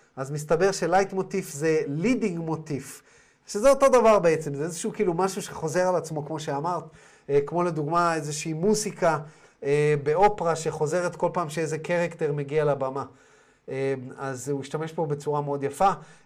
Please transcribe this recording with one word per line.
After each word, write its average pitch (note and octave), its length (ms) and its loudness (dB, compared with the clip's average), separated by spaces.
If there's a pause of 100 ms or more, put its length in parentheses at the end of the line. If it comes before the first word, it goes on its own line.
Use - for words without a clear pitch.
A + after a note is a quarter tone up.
(160)
אז C3+ 160 -6
מסתבר D#3+ 400 2
שלייטמוטיף F#3+ 800 0
זה D#3 340 2
לידינג F3+ 520 0
מוטיף, D#3 640 -6 (440)
שזה G#3 220 2
אותו C4+ 200 6
דבר A3+ 300 6
בעצם, D#3 360 2
זה C#3 80 -4
איזשהו F3 300 -6
כאילו F#3 200 0
משהו F#3+ 280 -2
שחוזר E3 460 -2
על F#3 80 2
עצמו, D#3 300 -4
כמו D#3 140 -8
שאמרת, D#3 440 -4 (460)
אה, C#3+ 160 4
כמו E3 180 0
לדוגמה E3 520 2
איזושהי D3+ 380 -4
מוסיקה, F3+ 680 2 (440)
אה, D3 400 4
באופרה E3+ 520 4
שחוזרת D#3+ 600 -2
כל F3 180 0
פעם F3 160 -2
שאיזה D#3 280 -4
קרקטר E3+ 560 -2
מגיע D3 320 0
לבמה. C3+ 400 -2 (640)
אה, C3+ 240 -2 (240)
אז C3+ 320 -8
הוא C#3 120 -2
השתמש D#3+ 300 -6
פה E3 140 -4
בצורה D3 360 -2
מאוד C#3+ 220 -4
יפה. F#3 280 2 (340)